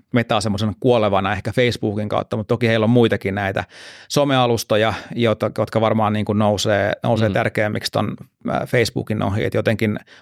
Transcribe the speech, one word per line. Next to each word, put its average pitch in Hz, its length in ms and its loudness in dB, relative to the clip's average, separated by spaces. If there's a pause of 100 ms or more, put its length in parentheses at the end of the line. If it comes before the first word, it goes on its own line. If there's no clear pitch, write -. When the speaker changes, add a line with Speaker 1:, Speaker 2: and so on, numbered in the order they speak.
(140)
Speaker 1:
Metaa 113 280 2
semmoisen 101 380 -2
kuolevana 104 540 2
ehkä 101 180 -6
Facebookin 107 580 -2
kautta, 104 280 -4
mutta 110 160 -2
toki 113 140 0
heillä 113 160 2
on 107 60 4
muitakin 107 460 4
näitä 101 280 -2 (460)
somealustoja, 120 840 2 (220)
jota, 113 420 0
jotka 110 240 0
varmaan 110 320 2
niin 107 120 -2
kuin 104 140 0
nousee, 104 540 2 (100)
nousee 113 260 2
Speaker 2:
Mm. 98 40 -2
Speaker 1:
tärkeämmiksi 107 580 -2
ton, 107 240 -4 (340)
ää, - 160 -4
Facebookin 110 580 -2
ohi. 107 200 -2
Et 104 100 -2
jotenkin 110 460 0 (220)